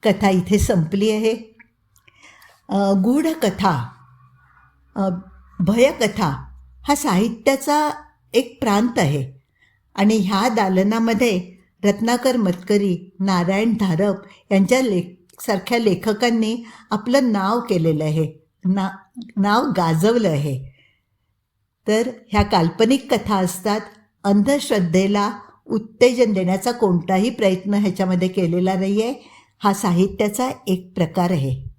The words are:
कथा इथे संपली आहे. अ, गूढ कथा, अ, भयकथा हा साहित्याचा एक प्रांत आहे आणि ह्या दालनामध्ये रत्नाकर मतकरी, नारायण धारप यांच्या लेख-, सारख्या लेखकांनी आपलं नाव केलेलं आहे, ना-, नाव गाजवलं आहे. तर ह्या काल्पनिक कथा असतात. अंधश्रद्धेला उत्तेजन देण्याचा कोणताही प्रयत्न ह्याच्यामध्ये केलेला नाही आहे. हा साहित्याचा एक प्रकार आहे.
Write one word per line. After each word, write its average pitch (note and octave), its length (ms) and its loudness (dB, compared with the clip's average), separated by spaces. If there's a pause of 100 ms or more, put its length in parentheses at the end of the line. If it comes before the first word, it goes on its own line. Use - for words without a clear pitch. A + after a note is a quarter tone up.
कथा G3+ 280 2
इथे F#3 280 2
संपली G3+ 520 2
आहे. A3 460 -2 (1120)
अ, G3 240 0
गूढ B3 340 2 (160)
कथा, F3+ 460 0 (1080)
अ, G3 120 0 (520)
भयकथा G#3+ 960 0 (320)
हा C#4+ 60 4
साहित्याचा C4+ 960 0 (420)
एक B3 280 -2
प्रांत A#3 380 0
आहे C#3+ 420 -2 (540)
आणि G#3 220 2
ह्या G3+ 320 0
दालनामध्ये G#3+ 1040 0 (300)
रत्नाकर A#3 520 0
मतकरी, G3+ 840 -2
नारायण F#3+ 600 0
धारप F#3+ 360 0 (360)
यांच्या G3+ 300 2
लेख-, - 640 -4
सारख्या A3 320 -2
लेखकांनी A3 840 0 (260)
आपलं A#3+ 420 0
नाव G3+ 280 0
केलेलं E3 440 0
आहे, D#3 440 -4 (160)
ना-, F#3+ 560 -4 (160)
नाव G#3 340 0
गाजवलं F#3 580 2
आहे. C#3+ 420 -4 (1200)
तर A3 200 0 (200)
ह्या G#3 140 2
काल्पनिक A3 720 0
कथा G#3 220 -2
असतात. G3 440 -2 (440)
अंधश्रद्धेला G3+ 1120 0 (280)
उत्तेजन A#3 680 2
देण्याचा F#3+ 400 -2
कोणताही F#3+ 580 2
प्रयत्न G3+ 440 0
ह्याच्यामध्ये F#3 540 0
केलेला F#3 460 0
नाही G3 280 0
आहे. - 320 -8 (240)
हा G3 160 0
साहित्याचा G3+ 760 0 (160)
एक F#3 280 -4
प्रकार F3 360 -2
आहे. C3+ 340 -2 (140)